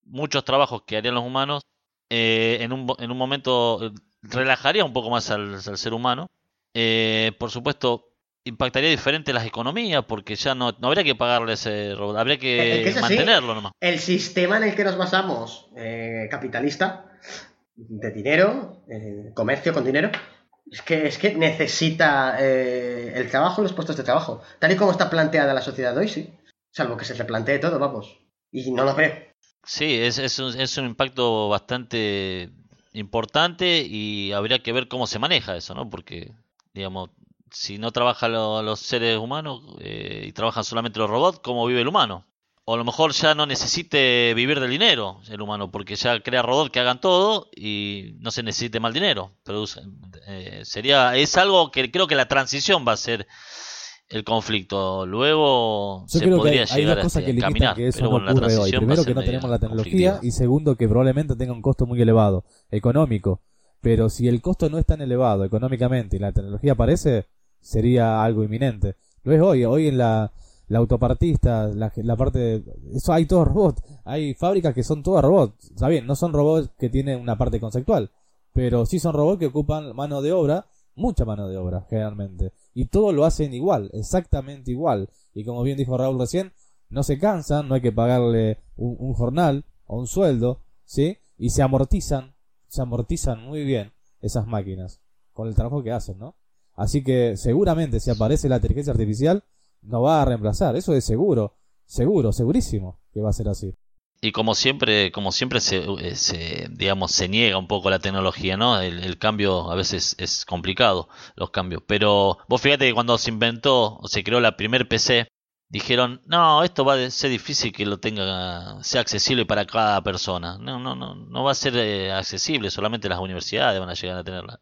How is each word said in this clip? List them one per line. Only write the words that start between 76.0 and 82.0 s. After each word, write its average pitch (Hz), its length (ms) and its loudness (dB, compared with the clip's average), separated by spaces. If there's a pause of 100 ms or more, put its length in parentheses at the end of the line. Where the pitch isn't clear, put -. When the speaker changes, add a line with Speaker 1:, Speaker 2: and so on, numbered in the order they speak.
Speaker 3:
no 139 100 0
son 170 160 0
robots 151 460 2
que 123 120 -2
tienen 131 300 0
una 117 200 -2
parte 117 200 0
conceptual, 120 520 0 (420)
pero 123 320 4
sí 175 140 0
son 160 140 0
robots 156 260 4
que 160 80 0
ocupan 147 480 -2
mano 143 260 -4
de 147 100 0
obra, 170 360 2 (260)
mucha - 320 0
mano 104 220 -4
de 95 100 -6
obra, 90 320 -4
generalmente. 101 640 -4 (200)